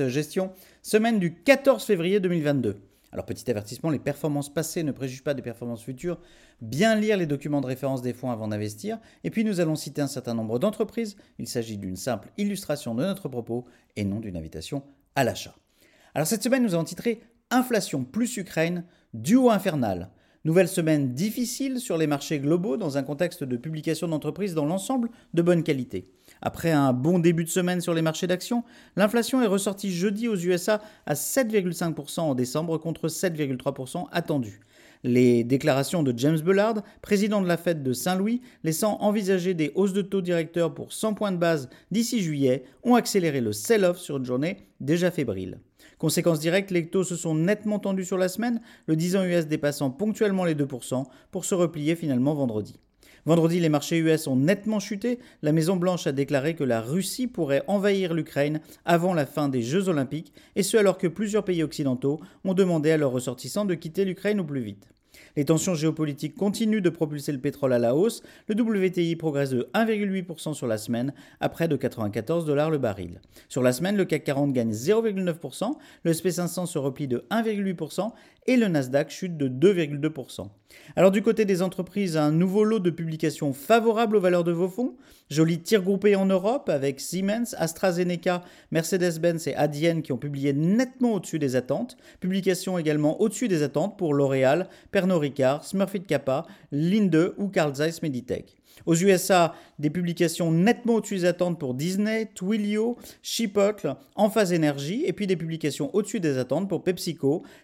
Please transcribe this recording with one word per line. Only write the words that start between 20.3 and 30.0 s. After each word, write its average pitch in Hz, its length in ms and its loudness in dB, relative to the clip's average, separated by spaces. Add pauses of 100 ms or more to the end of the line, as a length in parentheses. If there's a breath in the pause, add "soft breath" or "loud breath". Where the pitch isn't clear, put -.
Nouvelle 170 240 4
semaine 151 440 2
difficile 240 680 -4
sur 185 180 -4
les 156 100 2
marchés 147 320 -2
globaux 175 380 0
dans 156 200 -4
un 135 60 -2
contexte 151 400 -4
de 127 140 -4
publication 156 500 -4
d'entreprises 156 460 -4
dans 156 120 0
l'ensemble 233 440 -2 (240 loud breath)
de 165 80 2
bonne 170 220 4
qualité. 131 500 -4 (280 soft breath)
Après - 300 -2
un 139 220 4
bon 151 260 2
début 170 240 4
de 165 60 -6
semaine 180 320 0
sur 170 120 -2
les 165 80 2
marchés 160 260 0
d'actions, 185 360 -2 (320 loud breath)
l'inflation 233 460 2
est 240 60 4
ressortie 196 440 0
jeudi 208 380 -2